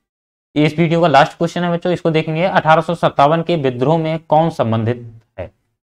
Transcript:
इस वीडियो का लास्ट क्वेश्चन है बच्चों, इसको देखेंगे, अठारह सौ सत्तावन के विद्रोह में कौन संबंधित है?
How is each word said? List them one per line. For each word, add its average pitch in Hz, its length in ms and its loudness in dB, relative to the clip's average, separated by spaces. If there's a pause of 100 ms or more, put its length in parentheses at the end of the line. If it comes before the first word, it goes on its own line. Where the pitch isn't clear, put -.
(560)
इस 151 220 0
वीडियो 170 240 0
का 175 60 4
लास्ट 143 300 4
क्वेश्चन 170 260 -4
है 175 80 -2
बच्चों, 170 220 -2
इसको 165 180 -2
देखेंगे, 156 320 -2
अठारह 165 380 2
सौ 170 140 -4
सत्तावन 156 460 0
के 175 140 -2
विद्रोह 135 420 0
में 160 220 -4
कौन 160 300 0
संबंधित 117 720 -4 (180)
है? 85 140 -14 (440)